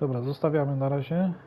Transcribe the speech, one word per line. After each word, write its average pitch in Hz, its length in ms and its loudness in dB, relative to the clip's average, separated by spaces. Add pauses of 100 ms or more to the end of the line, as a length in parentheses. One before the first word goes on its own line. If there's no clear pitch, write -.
Dobra, 131 220 0
zostawiamy 143 540 0
na 135 120 2
razie. 165 440 0 (140)